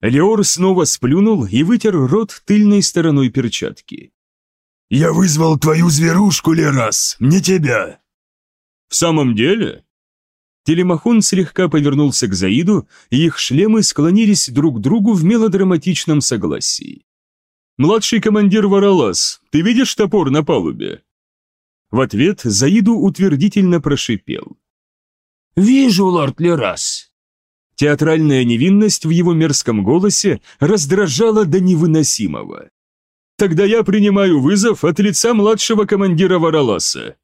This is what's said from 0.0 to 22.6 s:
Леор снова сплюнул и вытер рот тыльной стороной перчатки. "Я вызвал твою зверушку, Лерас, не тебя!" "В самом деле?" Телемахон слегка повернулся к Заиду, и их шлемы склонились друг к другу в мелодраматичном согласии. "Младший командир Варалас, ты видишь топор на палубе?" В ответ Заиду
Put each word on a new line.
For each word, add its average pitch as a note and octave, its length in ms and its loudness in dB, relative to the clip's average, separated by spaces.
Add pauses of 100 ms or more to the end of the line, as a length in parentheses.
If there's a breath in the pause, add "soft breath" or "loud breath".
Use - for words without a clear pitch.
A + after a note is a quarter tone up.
Леор F3+ 420 2
снова F3+ 420 0
сплюнул F3 600 0
и G#2 180 0
вытер G#3+ 320 0
рот E3 500 -2
тыльной G#3 380 2
стороной D3 460 0
перчатки. - 800 -8 (800)
"Я D3+ 220 0
вызвал D#3+ 460 0
твою D#3+ 320 0
зверушку, E3 640 0
Лерас, C#3 680 -2
не D3+ 220 2
тебя!" B2 580 -2 (880)
"В - 60 -10
самом D#3 400 0
деле?" D3+ 480 -2 (840)
Телемахон F3+ 560 0
слегка F#3 460 -2
повернулся C#3+ 600 0
к F#2+ 60 -4
Заиду, C3 540 0 (220 soft breath)
и C#3+ 160 0
их D#3+ 140 -2
шлемы G#3 440 0
склонились F#3+ 680 0
друг C#3 280 0
к G#2 40 -8
другу G3+ 320 0
в E3+ 100 0
мелодраматичном F#3 1000 0
согласии. - 840 -6 (720)
"Младший G#3 440 0
командир G#3 460 2
Варалас, F#3+ 760 0 (100)
ты D3+ 100 2
видишь A#3 340 0
топор G3 340 0
на D3 140 0
палубе?" D2 580 -4 (880)
В B2 120 -2
ответ C#3 420 -2
Заиду F#3+ 520 0